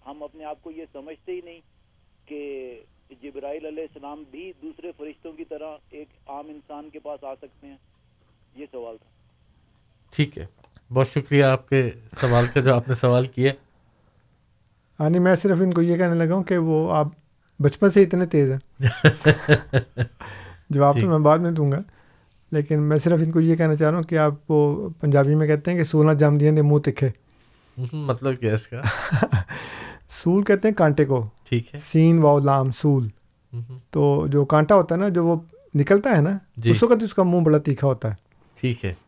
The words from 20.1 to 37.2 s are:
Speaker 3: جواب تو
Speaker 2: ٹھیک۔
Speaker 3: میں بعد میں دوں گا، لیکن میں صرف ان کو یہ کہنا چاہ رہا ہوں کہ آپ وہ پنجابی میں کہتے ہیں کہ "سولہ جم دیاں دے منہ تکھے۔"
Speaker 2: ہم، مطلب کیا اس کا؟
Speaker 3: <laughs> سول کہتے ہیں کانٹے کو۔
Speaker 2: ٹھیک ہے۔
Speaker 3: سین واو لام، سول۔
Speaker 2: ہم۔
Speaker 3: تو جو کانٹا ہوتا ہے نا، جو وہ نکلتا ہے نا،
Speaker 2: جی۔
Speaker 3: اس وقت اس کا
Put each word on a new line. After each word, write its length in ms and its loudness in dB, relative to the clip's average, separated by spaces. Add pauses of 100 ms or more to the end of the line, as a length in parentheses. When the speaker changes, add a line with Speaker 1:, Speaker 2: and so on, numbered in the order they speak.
Speaker 3:
جواب 240 4
تو 60 0
Speaker 2:
ٹھیک۔ 100 2
Speaker 3:
میں 80 2
بعد 200 6
میں 120 -2
دوں 220 -2
گا، 100 -4 (680)
لیکن 280 -2
میں 180 0
صرف 260 2
ان 60 -4
کو 100 2
یہ 160 2
کہنا 180 2
چاہ 140 0
رہا 80 0
ہوں 60 -4
کہ 160 -4
آپ 320 -2
وہ 380 0 (120)
پنجابی 340 2
میں 120 2
کہتے 240 0
ہیں 80 -2
کہ 60 0
"سولہ 280 4
جم 260 2
دیاں 140 4
دے 100 2
منہ 160 4
تکھے۔" 300 -2 (720)
Speaker 2:
ہم، 140 -8
مطلب 480 -4
کیا 140 0
اس 140 -6
کا؟ 120 -12 (320)
Speaker 3:
<laughs> 300 0 (680)
سول 360 -2
کہتے 240 0
ہیں 60 -2
کانٹے 300 2
کو۔ 240 -4 (200)
Speaker 2:
ٹھیک 260 -6
ہے۔ 40 -16
Speaker 3:
سین 400 2
واو 200 4
لام، 320 0
سول۔ 380 0 (440)
Speaker 2:
ہم۔ 240 -14 (140)
Speaker 3:
تو 360 0
جو 180 2
کانٹا 300 2
ہوتا 200 2
ہے 60 -2
نا، 80 0
جو 160 0
وہ 120 2 (380)
نکلتا 420 2
ہے 60 4
نا، 160 -2 (180)
Speaker 2:
جی۔ 140 0
Speaker 3:
اس 120 4
وقت 200 4
اس 120 -8
کا 80 2